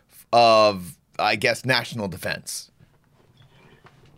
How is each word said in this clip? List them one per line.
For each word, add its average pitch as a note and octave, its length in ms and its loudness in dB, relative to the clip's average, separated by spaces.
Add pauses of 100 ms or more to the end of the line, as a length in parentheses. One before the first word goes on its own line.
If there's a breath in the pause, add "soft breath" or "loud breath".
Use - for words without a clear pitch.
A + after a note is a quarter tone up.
(340 soft breath)
of, G#2+ 640 4 (200)
I G#2+ 200 0
guess, A#2 280 -2
national A#2 440 -4
defense. - 600 -12 (1500 soft breath)